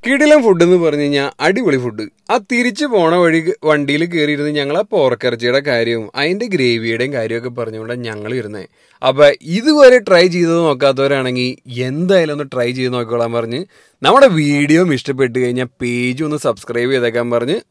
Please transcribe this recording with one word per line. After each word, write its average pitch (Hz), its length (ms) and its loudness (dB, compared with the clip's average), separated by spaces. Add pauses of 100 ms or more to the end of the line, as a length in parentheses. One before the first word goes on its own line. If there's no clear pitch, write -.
കിടിലൻ 294 400 4
ഫുഡ് 180 200 4
എന്ന് 180 120 4
പറഞ്ഞു 147 280 0
കഴിഞ്ഞാൽ 143 240 0 (160)
അടിപൊളി 190 380 0
ഫുഡ്. 110 200 -8 (260)
ആ 220 60 0 (140)
തിരിച്ചു 247 360 -2
പോണ 185 360 2
വഴി 165 180 2 (280)
വണ്ടിയിൽ 147 380 0
കയറിയിരുന്ന് 151 520 -2
ഞങ്ങൾ 143 200 -4
ആ 208 140 -2
പോർക്കിറച്ചിയുടെ 123 760 0
കാര്യവും 117 360 -2 (160)
അതിൻ്റെ 185 340 -2
ഗ്രേവിയുടെയും 120 640 -2
കാര്യമൊക്കെ 117 440 -6
പറഞ്ഞുകൊണ്ടാണ് 113 500 -10
ഞങ്ങൾ 107 300 -10
ഇരുന്നത്. 104 280 -12 (340)
അപ്പൊ 131 240 4 (300)
ഇതുവരെ 254 440 6 (100)
ട്രൈ 180 180 6
ചെയ്തത് 170 400 0
നോക്കാത്തവരാണെങ്കിൽ 135 800 0 (380)
എന്തായാലും 165 480 0
ഒന്ന് 143 180 -8
ട്രൈ 123 240 -2
ചെയ്ത് 127 160 -2
നോക്കിക്കോളാൻ 117 440 -4
പറഞ്ഞ് 117 240 -6 (400)
നമ്മുടെ 247 280 6 (120)
വീഡിയോ 147 420 2 (160)
ഇഷ്ടപ്പെട്ട് 131 400 -4
കഴിഞ്ഞാൽ 123 320 -2 (100)
പേജ് 123 460 -4
ഒന്ന് 147 180 -4
സബ്സ്ക്രൈബ് 120 480 -4
ചെയ്തേക്കാൻ 120 420 -2
പറഞ്ഞ് 127 220 -2 (120)